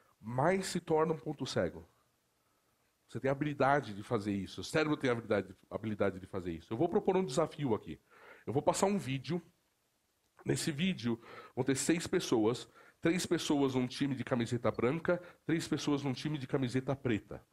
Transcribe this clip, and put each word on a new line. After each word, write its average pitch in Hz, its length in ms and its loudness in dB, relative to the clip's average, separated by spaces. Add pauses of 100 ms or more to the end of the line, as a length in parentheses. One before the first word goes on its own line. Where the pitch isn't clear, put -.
(200)
mais 151 460 0
se 180 140 -2
torna 160 320 2
um 156 60 -4
ponto 147 280 -6
cego. 82 420 -2 (1200)
Você 117 120 -10
tem 131 80 0
a 135 40 2
habilidade 139 600 2
de 101 80 -10
fazer 104 300 0
isso. 95 280 -4
O 90 40 -8
cérebro 156 320 0
tem 135 120 0
a 120 40 4
habilidade, 104 420 0 (160)
a 95 60 -6
habilidade 101 420 0
de 92 80 -14
fazer 87 260 -6
isso. 80 200 -8
Eu 113 40 -4
vou 160 120 2
propor 202 280 2
um 190 80 2
desafio 143 500 0
aqui. 80 260 -6 (440)
Eu - 80 -6
vou 139 80 2
passar 175 260 4
um 202 120 2
vídeo. 135 420 -4 (1040)
Nesse 139 280 0
vídeo, 135 480 -2 (340)
vão 127 100 -2
ter 135 120 2
seis 165 300 2
pessoas 123 640 2 (380)
três 175 180 2
pessoas 139 520 2
num 127 100 2
time 139 300 -2
de 117 80 -4
camiseta 120 440 0
branca, 165 540 0 (220)
três 165 240 -2
pessoas 143 340 0
num 135 100 -2
time 151 240 -4
de 127 80 -8
camiseta 131 520 0
preta. 107 440 -2 (120)